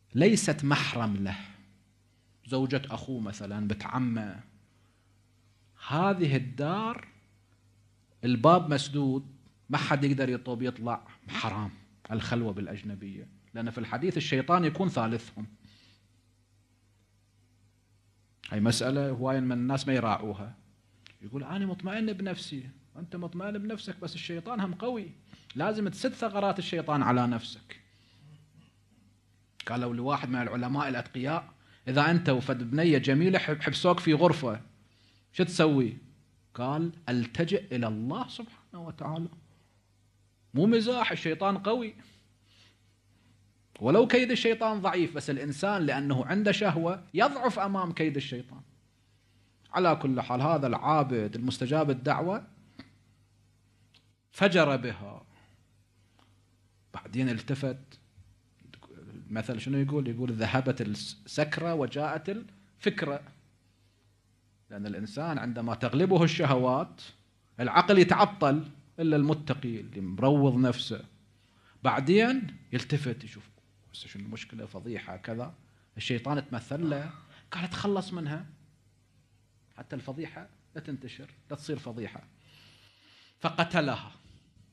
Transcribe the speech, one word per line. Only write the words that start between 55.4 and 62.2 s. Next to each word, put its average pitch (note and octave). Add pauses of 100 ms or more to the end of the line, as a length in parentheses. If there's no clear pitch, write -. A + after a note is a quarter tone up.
بعدين B2+
التفت. C3 (960)
المثل G#2+
شنو C#3
يقول؟ C#3
يقول: A#2+
"ذهبت A#2+
السكرة D3+
وجاءت D3